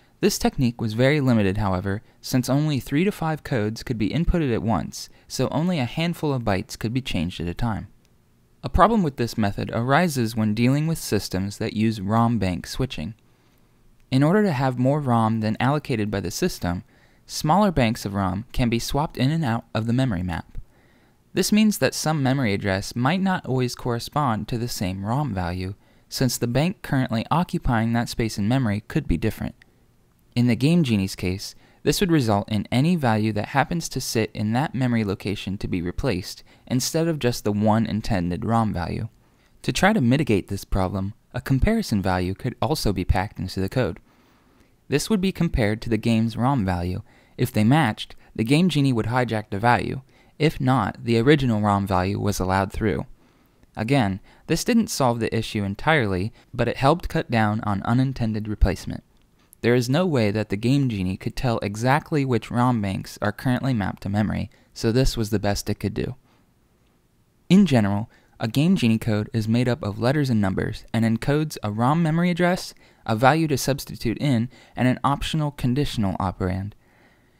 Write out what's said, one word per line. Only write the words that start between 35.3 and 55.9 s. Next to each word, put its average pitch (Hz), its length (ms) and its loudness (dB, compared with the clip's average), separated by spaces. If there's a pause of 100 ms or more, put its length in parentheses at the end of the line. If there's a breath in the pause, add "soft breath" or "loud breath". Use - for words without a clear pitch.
to 110 100 -6
be 95 140 -2
replaced, 90 600 -4 (240 soft breath)
instead 160 400 -2
of 165 100 -2
just 120 260 -2
the 104 80 0
one 107 360 2
intended 90 580 -2
rom 110 260 2
value. 85 380 -4 (540 soft breath)
To 135 100 -2
try 190 180 4
to 220 100 2
mitigate 120 480 2
this 98 140 -8
problem, 98 520 -2 (180)
a 123 80 -8
comparison 135 580 0
value 92 360 0
could - 260 -6
also 113 320 0
be 92 120 -2
packed 98 340 0
into 92 200 -6
the 95 100 -2
code. 104 300 -2 (880 soft breath)
This 139 220 0
would 220 100 2
be 185 120 0
compared 113 500 0
to - 80 -6
the 113 80 0
game's 113 400 0
rom 123 260 0
value. 90 380 -2 (380 soft breath)
If 123 120 0
they 107 120 2
matched, 120 520 2 (200 soft breath)
the - 80 0
Game 147 260 4
Genie 139 240 2
would 110 140 0
hijack 113 420 -2
the 101 80 -4
value. 117 440 2 (380 soft breath)
If 151 200 0
not, 127 460 0
the 117 140 2
original 123 420 4
rom 101 240 2
value 95 340 0
was 104 200 -2
allowed 95 340 0
through. 104 320 -2 (720 soft breath)
Again, 110 420 2 (280 soft breath)
this - 160 0
didn't 233 260 2
solve 120 300 0
the 110 140 -2
issue 110 300 -2
entirely, 101 720 0 (180 soft breath)